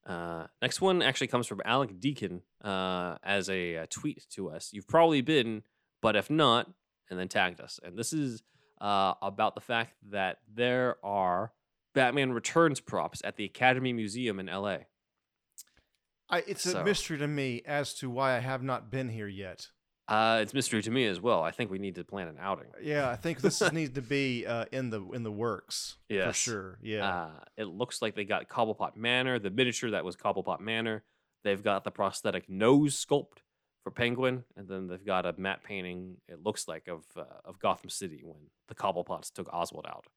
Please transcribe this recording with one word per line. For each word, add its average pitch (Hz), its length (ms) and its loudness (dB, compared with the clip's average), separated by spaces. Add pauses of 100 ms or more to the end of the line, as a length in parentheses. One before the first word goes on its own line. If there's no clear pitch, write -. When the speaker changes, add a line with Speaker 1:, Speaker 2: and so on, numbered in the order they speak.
Speaker 1:
Uh, 85 420 -6 (140)
next 127 200 -2
one 185 200 4
actually 127 260 2
comes 123 200 2
from 98 160 -8
Alec 113 360 0
Deacon, 98 420 -2 (220)
uh, 92 600 -2
as 98 260 0
a, 87 260 -2
a 80 120 -6
tweet - 440 -8
to 95 180 -8
us. 78 240 -12
"You've 104 140 -12
probably 165 340 6
been, 117 400 2 (400)
but 110 140 4
if 101 140 2
not," 135 420 6 (380)
and 92 100 -6
then 92 80 -2
tagged 90 340 2
us. - 220 -14
And 90 140 -12
this 120 140 -2
is, 135 300 -2 (380)
uh, 98 420 4
about 101 320 0
the 107 80 -12
fact 117 320 -2 (160)
that 95 300 -2 (120)
there 123 520 2
are 98 500 2 (400)
Batman 131 380 4
Returns 147 480 2
props - 440 -4
at 107 120 -6
the 104 100 -4
Academy 127 480 4
Museum 110 460 -2
in 95 100 -6
L 98 180 -2
A. 90 200 -4 (1400)
Speaker 2:
I, 180 180 2
it's - 180 -4
a 180 60 2
Speaker 1:
So 180 120 0
Speaker 2:
mystery 185 360 0
to 147 80 0
me 139 380 -2
as 147 300 -2
to 135 140 -6
why 131 260 2
I 120 40 0
have 127 240 -4
not 120 260 -4
been 131 200 -4
here 110 180 -6
yet. 95 400 -12 (400)
Speaker 1:
Uh, 110 340 6
it's 101 120 -2
mystery 127 280 2
to 110 100 -4
me 127 140 4
as 90 160 0
well. 104 200 4
I 82 100 0
think 110 200 -4
we 95 80 -4
need 98 160 -4
to 90 80 -10
plan 98 240 -8
an 76 120 -14
outing. 90 280 -4 (140)
Speaker 2:
Yeah, 143 280 0
I 120 60 -2
think 165 260 -6
this - 200 2
Speaker 1:
<laughs> - 0 -
Speaker 2:
is, 185 100 4
needs 151 220 -4
to 135 80 -6
be, 127 440 0
uh, 113 260 -2
in 131 180 -4
the, 110 120 -4 (100)
in 117 120 -6
the 110 80 -4
works 104 680 -4 (100)
for 110 60 -4
Speaker 1:
Yes. 92 220 0
Speaker 2:
sure. 98 460 -4
Yeah. 107 260 -2
Speaker 1:
Uh, 87 220 -2 (260)
it 110 100 -6
looks 101 360 -6
like 110 140 -2
they 104 100 -2
got 95 240 0
Cobblepot 110 480 0
Manor, 123 420 2
the 101 100 -2
miniature 120 420 0
that 90 120 0
was 87 140 -6
Cobblepot 95 420 -2
Manor. 113 440 -2 (400)
They've 101 200 0
got 101 220 2
the 98 60 -4
prosthetic 98 580 -2
nose 131 440 6 (120)
sculpt - 340 -2 (440)
for - 80 -8
Penguin, 123 520 0 (140)
and 101 100 -14
then 95 200 -6
they've 90 180 -10
got 92 200 4
a 87 120 0
matte 95 260 -2
painting, 90 540 -8 (100)
it 82 160 -18
looks 104 240 -2
like, 80 220 -10
of, 82 140 -8 (120)
uh, 85 80 -10 (220)
of 90 140 -18
Gotham 92 300 0
City 85 340 -8
when 76 260 -20 (180)
the - 80 -16
Cobblepots 87 580 -2
took 90 200 -10
Oswald - 340 -4
out. - 280 -16